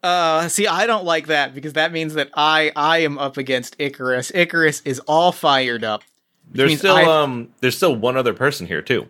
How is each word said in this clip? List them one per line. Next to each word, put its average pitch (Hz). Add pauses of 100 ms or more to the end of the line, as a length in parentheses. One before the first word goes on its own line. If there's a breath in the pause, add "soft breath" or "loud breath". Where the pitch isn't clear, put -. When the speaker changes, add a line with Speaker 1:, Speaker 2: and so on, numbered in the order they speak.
Speaker 1:
Uh, 170
see, 202
I 202
don't 220
like 160
that 143
because 143
that 160
means 160
that 143
I, 156
I 156
am 147
up 135
against 131
Icarus. 127
Icarus 170
is 131
all 165
fired 131
up, 107 (480)
which -
Speaker 2:
There's 139
Speaker 1:
means 151
Speaker 2:
still, 190
Speaker 1:
I 165
Speaker 2:
um, 143 (100)
there's 127
still 170
one 120
other 120
person 131
here 76
too. 101